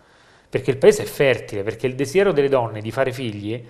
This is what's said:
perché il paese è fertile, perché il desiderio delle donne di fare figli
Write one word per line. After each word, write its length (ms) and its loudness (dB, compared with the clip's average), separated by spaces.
perché 220 -2
il 60 0
paese 260 4
è 20 -6
fertile, 580 0
perché 240 -4
il 80 -2
desiderio 360 2
delle 180 2
donne 320 0
di 100 -8
fare 200 0
figli 580 -6